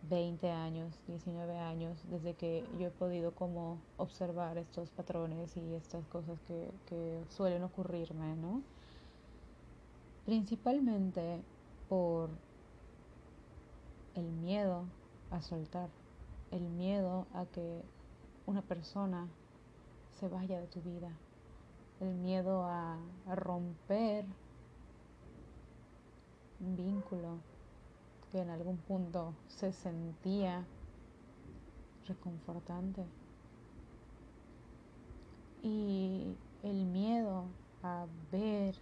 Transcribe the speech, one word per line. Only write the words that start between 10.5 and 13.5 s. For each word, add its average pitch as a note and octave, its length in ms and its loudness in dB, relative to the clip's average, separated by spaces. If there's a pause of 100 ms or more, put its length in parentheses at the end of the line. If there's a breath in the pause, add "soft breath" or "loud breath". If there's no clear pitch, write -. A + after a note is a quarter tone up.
por E3+ 420 6 (1900)